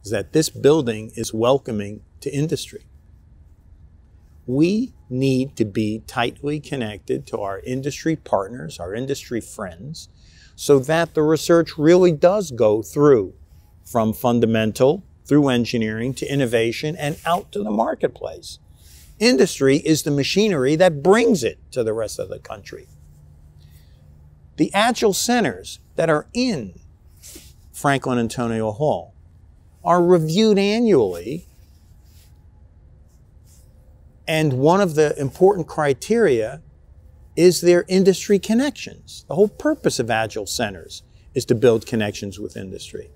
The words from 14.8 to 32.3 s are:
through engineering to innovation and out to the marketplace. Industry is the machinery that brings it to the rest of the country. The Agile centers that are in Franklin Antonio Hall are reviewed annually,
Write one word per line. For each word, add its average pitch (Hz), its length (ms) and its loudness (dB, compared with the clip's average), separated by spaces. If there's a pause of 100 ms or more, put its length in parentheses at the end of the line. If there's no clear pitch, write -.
through 143 240 2
engineering 117 680 -2
to - 180 -8
innovation 120 640 -2
and 147 300 -6
out 175 260 -4
to 202 100 -6
the 214 100 -6
marketplace. - 880 -6 (580)
Industry 190 600 2
is 151 260 0
the 156 80 -2
machinery 147 640 0
that 160 260 2
brings 208 400 4
it 101 160 -4 (140)
to 127 100 -2
the 110 100 -2
rest 107 280 -6
of 95 80 -8
the 104 100 -12
country. - 480 -18 (1700)
The 156 160 0
Agile 220 400 2
centers 175 680 -2 (160)
that 160 120 0
are 151 240 0
in 180 460 -6 (920)
Franklin 135 460 -2
Antonio 113 520 -4
Hall 104 440 -4 (680)
are 175 180 4
reviewed 180 560 4
annually, 165 880 0 (2750)